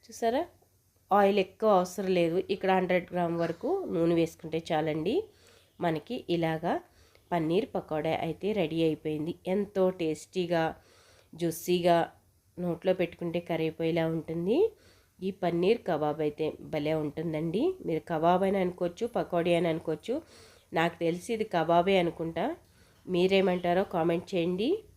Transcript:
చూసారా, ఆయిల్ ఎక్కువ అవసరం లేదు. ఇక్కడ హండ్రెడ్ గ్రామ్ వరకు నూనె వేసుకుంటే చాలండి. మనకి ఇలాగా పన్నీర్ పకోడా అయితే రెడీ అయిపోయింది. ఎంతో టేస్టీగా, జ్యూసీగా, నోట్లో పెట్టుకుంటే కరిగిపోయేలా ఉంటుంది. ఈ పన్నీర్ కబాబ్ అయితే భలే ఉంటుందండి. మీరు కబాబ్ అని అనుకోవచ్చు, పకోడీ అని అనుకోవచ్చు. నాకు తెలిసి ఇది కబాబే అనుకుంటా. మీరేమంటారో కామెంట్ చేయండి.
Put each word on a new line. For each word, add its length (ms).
చూసారా, 360
ఆయిల్ 260
ఎక్కువ 240
అవసరం 400
లేదు. 200
ఇక్కడ 240
హండ్రెడ్ 340
గ్రామ్ 300
వరకు 260
నూనె 260
వేసుకుంటే 380
చాలండి. 440
మనకి 320
ఇలాగా 360
పన్నీర్ 420
పకోడా 400
అయితే 220
రెడీ 300
అయిపోయింది. 460
ఎంతో 300
టేస్టీగా, 640
జ్యూసీగా, 580
నోట్లో 360
పెట్టుకుంటే 500
కరిగిపోయేలా 540
ఉంటుంది. 420
ఈ 60
పన్నీర్ 440
కబాబ్ 380
అయితే 220
భలే 300
ఉంటుందండి. 580
మీరు 220
కబాబ్ 400
అని 140
అనుకోవచ్చు, 420
పకోడీ 440
అని 140
అనుకోవచ్చు. 420
నాకు 160
తెలిసి 320
ఇది 180
కబాబే 480
అనుకుంటా. 420
మీరేమంటారో 720
కామెంట్ 380
చేయండి. 360